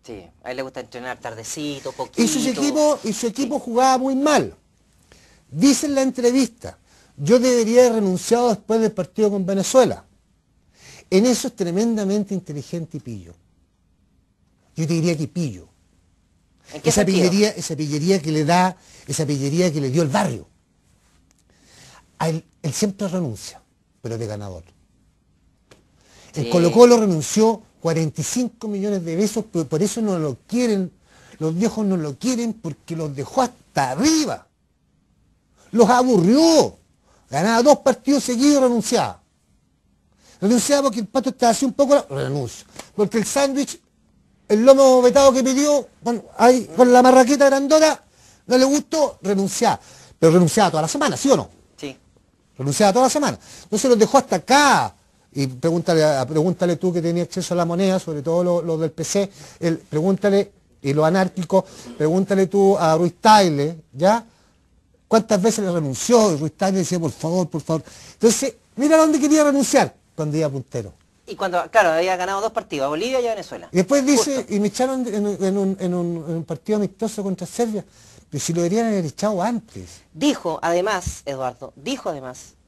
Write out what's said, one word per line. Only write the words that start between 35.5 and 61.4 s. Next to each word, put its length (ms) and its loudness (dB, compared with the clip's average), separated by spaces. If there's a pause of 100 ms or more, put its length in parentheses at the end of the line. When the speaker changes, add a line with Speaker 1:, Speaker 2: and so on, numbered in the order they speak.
Speaker 2:
Los 180 4
aburrió. 880 4 (520)
Ganaba 320 0
dos 180 4
partidos 440 0
seguidos 340 2
y 20 2
renunciaba. 600 -2 (1200)
Renunciaba 420 2
porque 180 -2
el 60 -8
Pato 220 -4
estaba 220 0
así 140 -2
un 80 -2
poco, 220 2 (140)
renuncio. 560 -6 (300)
Porque 240 -2
el 60 -2
sándwich, 540 -2 (680)
el 180 2
lomo 360 8
vetado 320 6
que 100 0
pidió, 440 0 (160)
con, 200 -4 (140)
ahí, 380 4
con 180 6
la 80 8
marraqueta 440 6
grandota, 580 2 (440)
no 100 2
le 80 6
gustó, 560 -2
renunciaba. 580 -2 (400)
Pero 140 6
renunciaba 380 4
toda 120 -2
la 40 -4
semana, 300 -2
¿sí 120 -2
o 80 6
no? 120 -6 (280)
Speaker 1:
Sí. 180 -14 (600)
Speaker 2:
Renunciaba 360 2
toda 120 4
la 40 2
semana. 300 -2 (240)
Entonces 260 -2
los 100 6
dejó 180 4
hasta 200 2
acá. 580 2 (420)
Y 100 -2
pregúntale, 560 0
a, 220 2
pregúntale 520 0
tú 160 -2
que 80 -2
tenías 260 -2
acceso 260 -8
a 40 -2
la 80 0
moneda, 340 0
sobre 220 -8
todo 220 -2
lo, 180 0
lo 160 -4
del 140 -4
P 120 -10
C, 260 -2 (300)
el, 200 -2
pregúntale, 760 -2 (280)
y 120 -4
lo 100 2
anárquico, 600 0 (320)